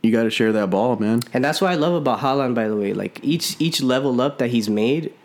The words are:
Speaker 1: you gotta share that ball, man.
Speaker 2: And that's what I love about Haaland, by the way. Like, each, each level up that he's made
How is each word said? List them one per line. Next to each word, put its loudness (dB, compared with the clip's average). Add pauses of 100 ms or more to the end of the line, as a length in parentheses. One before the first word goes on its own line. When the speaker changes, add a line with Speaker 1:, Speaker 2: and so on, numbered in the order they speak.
Speaker 1:
you 4
gotta 2
share 2
that 0
ball, 2
man. 0 (140)
Speaker 2:
And 0
that's 0
what 2
I 0
love 2
about 0
Haaland, 0
by 0
the -2
way. -2
Like, -8
each, -2
each -2
level 2
up -2
that 0
he's 0
made 0 (120)